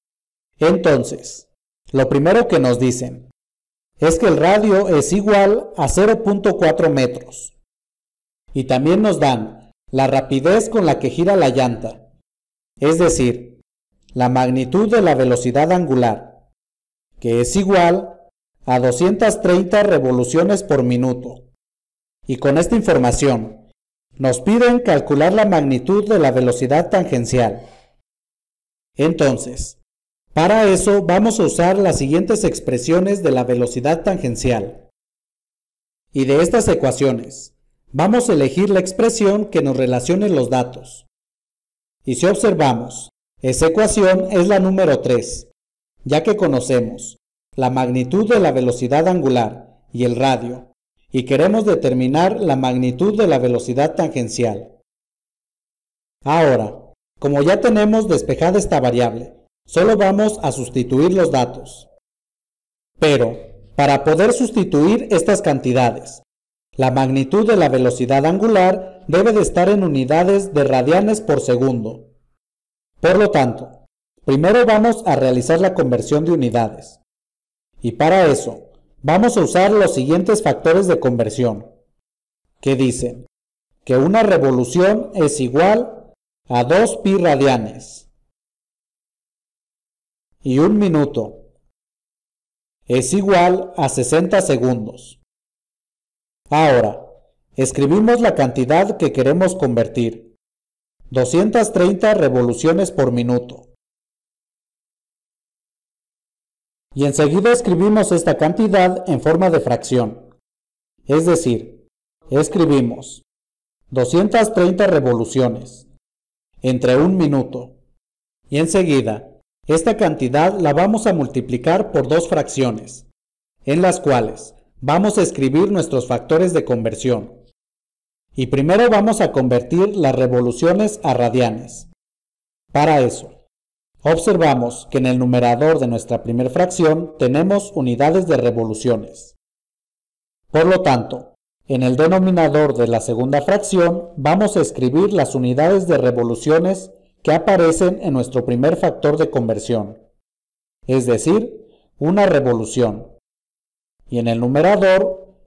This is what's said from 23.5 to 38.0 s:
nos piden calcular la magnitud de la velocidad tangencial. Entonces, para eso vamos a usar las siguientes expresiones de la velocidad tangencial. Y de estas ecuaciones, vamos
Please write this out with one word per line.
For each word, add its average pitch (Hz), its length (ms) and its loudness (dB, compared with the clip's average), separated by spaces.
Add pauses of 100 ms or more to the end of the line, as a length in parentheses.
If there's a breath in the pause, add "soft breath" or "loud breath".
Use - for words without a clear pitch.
nos 131 240 -2
piden 240 380 2
calcular 156 520 0
la 208 140 2
magnitud 180 640 0
de 214 80 2
la 143 140 4
velocidad 131 580 0
tangencial. 123 800 -2 (1300 loud breath)
Entonces, 143 840 -4 (560)
para 208 320 2
eso 196 380 2
vamos 208 360 0
a 196 40 2
usar 175 340 2
las 190 220 0
siguientes 165 440 0
expresiones 175 800 -2
de 151 100 4
la 127 120 0
velocidad 123 600 -2
tangencial. 120 840 -4 (1200)
Y 135 140 -2
de 139 160 2
estas 220 260 0
ecuaciones, 135 880 -2 (360)
vamos 214 380 0